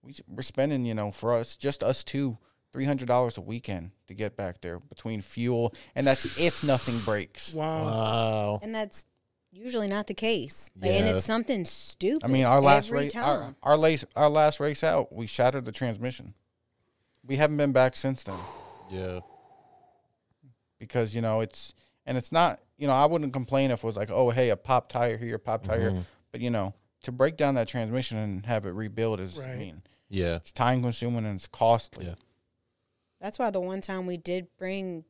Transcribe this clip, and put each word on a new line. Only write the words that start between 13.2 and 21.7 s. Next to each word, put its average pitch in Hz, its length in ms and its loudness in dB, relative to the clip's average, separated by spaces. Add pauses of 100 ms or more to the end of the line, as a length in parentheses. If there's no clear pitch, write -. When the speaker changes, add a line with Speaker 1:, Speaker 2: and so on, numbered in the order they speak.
Speaker 4:
time. 120 240 -12
Speaker 1:
our 151 140 6
lace, 156 280 4 (100)
our 151 140 6
last 151 320 4
race 147 220 -2
out, 160 280 2
we 113 160 -8
shattered 127 380 2
the 117 80 -8
transmission. 120 640 -6 (880)
We 135 120 -4
haven't 151 200 4
been 143 160 2
back 127 240 6
since 135 260 -4
then. 95 140 -10 (540)
Speaker 3:
Yeah. 92 280 -6 (1600)
Speaker 1:
Because, 113 340 -2
you 117 80 -2
know, 110 200 2
it's, - 340 -8 (300)